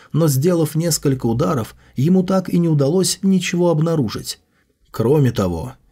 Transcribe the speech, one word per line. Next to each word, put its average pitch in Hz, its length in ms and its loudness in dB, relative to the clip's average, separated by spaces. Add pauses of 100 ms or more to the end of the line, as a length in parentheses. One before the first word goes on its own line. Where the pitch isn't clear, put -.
(100)
но, 156 160 2
сделав 156 480 0
несколько 151 500 -2
ударов, 120 500 -2 (200)
ему 175 280 2
так 190 260 -2
и 175 100 0
не 170 80 2
удалось 160 540 0
ничего 175 480 0
обнаружить. 156 720 -2 (520)
Кроме 131 400 2
того, 87 420 -4 (180)